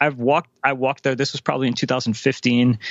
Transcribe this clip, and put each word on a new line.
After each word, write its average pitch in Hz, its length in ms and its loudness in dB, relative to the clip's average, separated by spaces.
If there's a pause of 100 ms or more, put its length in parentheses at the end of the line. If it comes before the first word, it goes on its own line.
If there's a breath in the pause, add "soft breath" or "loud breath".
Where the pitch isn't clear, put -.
I've 143 160 0
walked, 139 320 0 (140)
I 139 100 2
walked 131 300 -2
there. 135 120 0
This 135 160 -2
was 139 100 -8
probably 135 260 -2
in 120 80 -2
two - 120 -4
thousand 123 280 -2
fifteen, 123 640 2 (120)